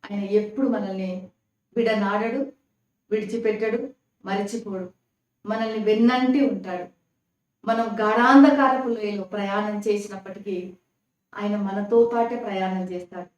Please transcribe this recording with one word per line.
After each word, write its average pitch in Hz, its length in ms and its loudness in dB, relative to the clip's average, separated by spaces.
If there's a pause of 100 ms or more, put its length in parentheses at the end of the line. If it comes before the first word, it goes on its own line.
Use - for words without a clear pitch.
ఆయన 202 200 -6
ఎప్పుడు 214 440 0
మనల్ని 190 600 -4 (480)
విడనాడడు, 226 760 0 (580)
విడిచిపెట్టడు, 220 760 -2 (360)
మరిచిపోడు. 196 680 -6 (560)
మనల్ని 220 380 -4
వెన్నంటి 254 640 4
ఉంటాడు. 185 380 -6 (800)
మనం 226 200 0 (140)
గాఢాంధకారపు 262 880 6
లోయలో 208 340 -4
ప్రయాణం 208 580 -4
చేసినప్పటికీ 196 920 -6 (600)
ఆయన 208 220 -4
మనతో 208 580 2
పాటే 233 220 0
ప్రయాణం 190 480 -4
చేస్తాడు. 180 420 -10 (120)